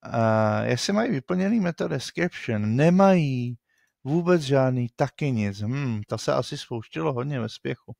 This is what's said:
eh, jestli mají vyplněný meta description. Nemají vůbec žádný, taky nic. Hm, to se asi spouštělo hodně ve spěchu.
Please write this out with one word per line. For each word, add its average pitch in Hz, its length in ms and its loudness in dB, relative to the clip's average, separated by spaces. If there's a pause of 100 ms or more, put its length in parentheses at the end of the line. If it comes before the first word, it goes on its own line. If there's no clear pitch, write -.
eh, 110 640 2
jestli 123 240 -2
mají 226 180 0
vyplněný 185 480 0
meta 175 280 -2
description. 123 880 -2
Nemají 151 840 4 (460)
vůbec 170 380 2
žádný, 131 540 2
taky 143 360 -2
nic. 101 300 -2
Hm, 117 460 -4
to 113 100 -6
se - 160 -2
asi 135 240 -4
spouštělo 139 560 -6
hodně 131 260 -4
ve 113 100 -4
spěchu. - 500 -10